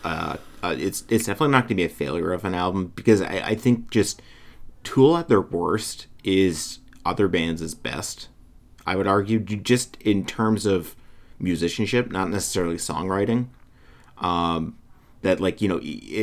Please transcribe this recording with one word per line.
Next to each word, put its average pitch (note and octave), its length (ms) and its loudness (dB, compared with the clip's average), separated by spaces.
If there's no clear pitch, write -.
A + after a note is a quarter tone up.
uh, D#2+ 320 -4
uh, F2 160 -2
it's, F#2+ 300 -4
it's A2+ 160 2
definitely C#3+ 260 0
not B2+ 140 2
gonna G#2+ 100 -4
be F#2 80 0
a E2 60 -2
failure E2+ 420 -4
of F2+ 140 -6
an F#2 100 -2
album, F2+ 400 -2
because G#2+ 260 4
I, F#2 260 -4
I A2 80 0
think A#2 360 0
just - 300 0
Tool C#3 340 6
at - 100 -4
their G#2 140 6
worst E2+ 680 -4
is F#2+ 560 2
other F2+ 220 2
bands' E2 480 0
best, - 540 -8
I F2+ 80 0
would F#2+ 120 0
argue, G2+ 320 2
ju-, G#2 180 -4
just B2 440 0
in G2+ 240 2
terms A2 400 0
of F#2+ 300 0
musicianship, F#2 720 0
not F#2+ 180 -2
necessarily F2+ 480 -2
songwriting. G2 680 0
Um, E2+ 600 0
that, F#2 180 4
like, F#2 200 0
you G#2+ 60 2
know, F2+ 140 2
e-, D2 200 -10